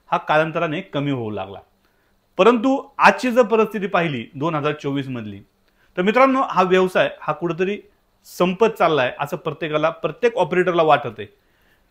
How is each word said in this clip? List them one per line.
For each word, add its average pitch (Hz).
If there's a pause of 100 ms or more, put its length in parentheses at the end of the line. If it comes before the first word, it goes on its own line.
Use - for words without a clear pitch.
(120)
हा 175
कालांतराने 160
कमी 143
होऊ 120
लागला. 98 (760)
परंतु 247 (140)
आजची 196
जर 240
परिस्थिती 214
पाहिली 165 (100)
दोन 156
हजार 143
चोवीस 139
मधली, 107 (580)
तर 185
मित्रांनो, 262
हा 180
व्यवसाय 185 (120)
हा 156
कुठंतरी 175 (420)
संपत 185
चाललाय 160
असं 147
प्रत्येकाला, 151
प्रत्येक 170
ऑपरेटरला 175
वाटत 139
आहे. 101 (640)